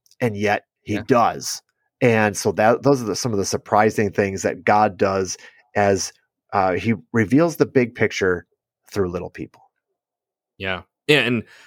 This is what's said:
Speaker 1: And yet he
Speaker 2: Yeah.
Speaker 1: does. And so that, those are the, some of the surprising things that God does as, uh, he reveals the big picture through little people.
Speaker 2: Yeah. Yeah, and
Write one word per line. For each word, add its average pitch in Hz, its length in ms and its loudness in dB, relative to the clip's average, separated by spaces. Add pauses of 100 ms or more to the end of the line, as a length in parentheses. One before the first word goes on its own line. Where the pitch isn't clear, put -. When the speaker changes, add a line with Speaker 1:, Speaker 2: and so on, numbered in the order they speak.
(220)
Speaker 1:
And 107 160 -2
yet 104 260 0 (200)
he 107 120 -6
Speaker 2:
Yeah. 104 100 -6
Speaker 1:
does. 110 560 0 (400)
And 110 360 2
so 101 160 0
that, 107 300 2
those 139 180 2
are 117 40 -8
the, 104 100 -4
some 120 180 -4
of 101 60 -2
the 92 60 -2
surprising 107 640 0
things 98 340 -2
that 92 200 -4
God 107 340 2
does 95 400 -2 (380)
as, 101 380 0 (400)
uh, 92 200 0
he 107 200 -2 (180)
reveals 135 460 2
the 139 80 2
big 120 280 0
picture 92 540 -2 (420)
through 95 220 -4
little 87 180 -8
people. - 320 -16 (960)
Speaker 2:
Yeah. 95 260 -6 (240)
Yeah, 147 120 4
and 117 240 0 (240)